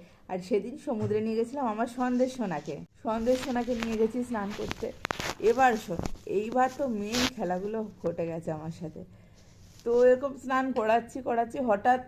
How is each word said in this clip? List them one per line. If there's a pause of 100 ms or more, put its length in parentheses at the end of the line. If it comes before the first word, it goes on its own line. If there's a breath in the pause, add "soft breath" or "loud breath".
(280 loud breath)
আর
সেদিন
সমুদ্রে
নিয়ে
গেছিলাম
আমার
সন্দেশ
সোনাকে, (240)
সন্দেশ
সোনাকে
নিয়ে
গেছি
স্নান
করতে। (460)
এবার
শোন, (300)
এইবার
তো
মেইন (100)
খেলাগুলো (140)
ঘটে
গেছে
আমার
সাথে। (800 loud breath)
তো
এরকম
স্নান
করাচ্ছি,
করাচ্ছি,
হঠাৎ